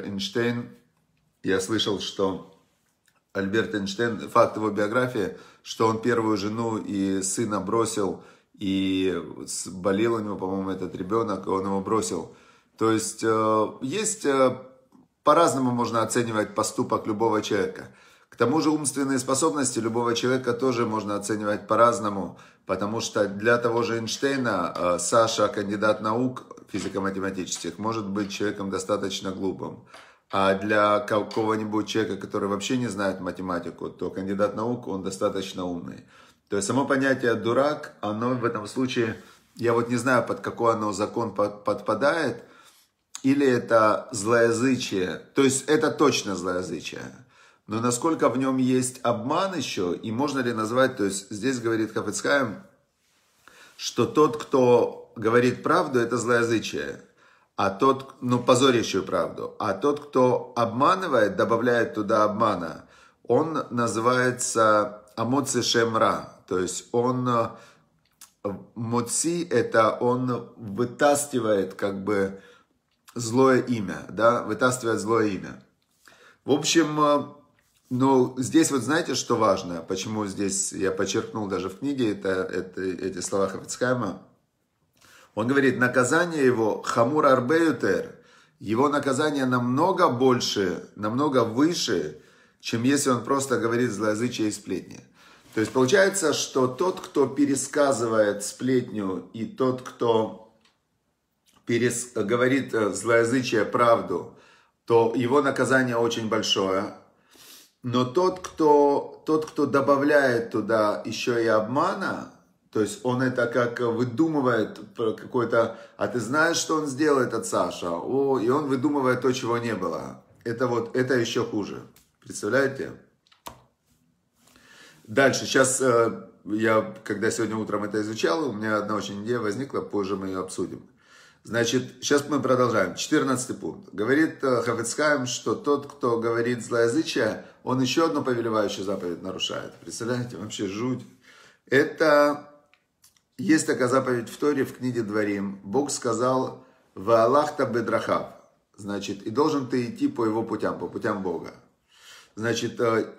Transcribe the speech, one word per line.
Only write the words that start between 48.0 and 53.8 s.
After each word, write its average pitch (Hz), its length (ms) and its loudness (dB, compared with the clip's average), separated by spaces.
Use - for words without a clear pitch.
в 120 80 0
нем 131 200 0
есть 127 440 2
обман 147 540 0
еще, 95 380 -4
и 110 180 -6
можно 135 260 -2
ли 123 160 -2
назвать, 123 440 0
то 104 80 0
есть 196 260 -4
здесь 120 280 -4
говорит 110 340 -2
Хафец 104 280 -4
Хаим, 135 360 0
что - 300 -2